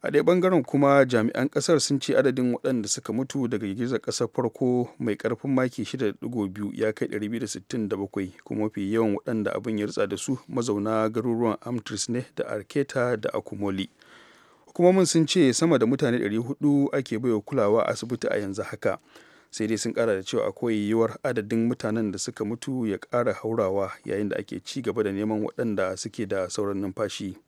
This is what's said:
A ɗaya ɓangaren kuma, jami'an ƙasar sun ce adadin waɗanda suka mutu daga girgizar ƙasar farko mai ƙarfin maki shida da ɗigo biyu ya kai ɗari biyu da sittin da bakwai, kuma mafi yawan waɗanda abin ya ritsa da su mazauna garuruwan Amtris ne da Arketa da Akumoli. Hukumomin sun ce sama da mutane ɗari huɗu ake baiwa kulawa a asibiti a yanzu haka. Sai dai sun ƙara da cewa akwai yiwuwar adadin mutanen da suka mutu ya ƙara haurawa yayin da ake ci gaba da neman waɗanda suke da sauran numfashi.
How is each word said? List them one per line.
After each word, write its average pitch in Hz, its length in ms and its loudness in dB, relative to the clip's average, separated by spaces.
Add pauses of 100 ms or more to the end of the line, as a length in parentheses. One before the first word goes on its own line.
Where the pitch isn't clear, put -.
A - 100 -2
ɗaya 143 120 4
ɓangaren 175 420 4
kuma, 139 400 6
jami'an 123 440 2
ƙasar 147 300 2
sun 139 200 0
ce 135 180 -2
adadin 127 360 2
waɗanda 117 340 -2
suka 113 260 -4
mutu 131 340 -2
daga 113 200 -4
girgizar 117 320 -2
ƙasar - 340 -2
farko 123 560 0 (100)
mai 117 160 0
ƙarfin 120 380 -2
maki 127 320 0
shida 123 260 -2
da - 60 -12 (100)
ɗigo 113 260 -2
biyu 104 200 -6
ya 107 200 0
kai - 140 -4
ɗari 104 220 -4
biyu 117 100 -4
da 113 80 -6
sittin 107 420 -6
da 107 80 -2
bakwai, 98 360 -6 (100)
kuma - 260 -4
mafi 98 240 -4
yawan 110 240 2
waɗanda 110 380 -2
abin 110 220 -4
ya 104 80 -2
ritsa 104 240 -2
da 101 80 -4
su 127 200 -4 (120)
mazauna 110 600 0
garuruwan 117 520 0
Amtris 117 480 -6
ne 120 160 -4 (100)
da - 100 -4
Arketa 123 760 -2
da 127 120 -2
Akumoli. 101 560 -4 (760)
Hukumomin 180 420 6
sun 160 200 4
ce 139 260 6
sama 165 260 4
da 117 60 4
mutane 123 320 2
ɗari 104 240 0
huɗu 139 520 2
ake 127 260 -2
baiwa 117 220 2
kulawa 113 440 4
a - 80 0
asibiti 117 360 -4
a - 80 0
yanzu 98 260 -4
haka. - 360 -4 (500)
Sai - 180 -4
dai 110 100 0
sun 113 160 -4
ƙara 113 220 2
da 95 80 -4
cewa 110 240 0
akwai 113 280 -2
yiwuwar 110 480 2
adadin 113 440 0
mutanen 113 440 -2
da 98 80 -6
suka - 260 -6
mutu 120 400 -4
ya 98 120 0
ƙara 120 360 0
haurawa 101 580 0 (140)
yayin 101 240 -2
da - 80 -2
ake 98 260 -8
ci - 180 -8
gaba 110 220 -2
da 101 80 0
neman 107 360 -2
waɗanda 98 500 -2
suke 107 300 -8
da 95 220 -2
sauran 101 320 -4
numfashi. 98 540 -6 (120)